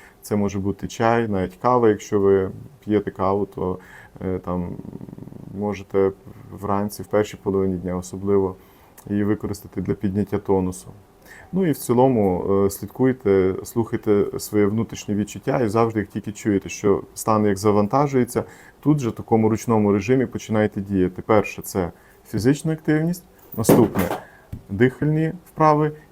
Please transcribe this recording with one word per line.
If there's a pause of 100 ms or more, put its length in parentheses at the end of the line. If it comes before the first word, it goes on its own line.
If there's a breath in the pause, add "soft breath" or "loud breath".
(220 loud breath)
це
може
бути
чай,
навіть
кава.
Якщо
ви (340)
п'єте
каву,
то, (460 loud breath)
е,
там (840)
можете (480)
вранці,
в
першій
половині
дня
особливо, (540 soft breath)
її
використати
для
підняття
тонусу. (640 loud breath)
Ну
і
в
цілому, (220)
е,
слідкуйте, (100)
слухайте (120)
своє
внутрішнє
відчуття
і
завжди,
як
тільки
чуєте,
що (120)
стан
як
завантажується, (360 loud breath)
тут
же
в
такому
ручному
режимі
починайте
діяти.
Перше,
це (360 soft breath)
фізична
активність, (320 loud breath)
наступне — (640 loud breath)
дихальні (140)
вправи, (200 loud breath)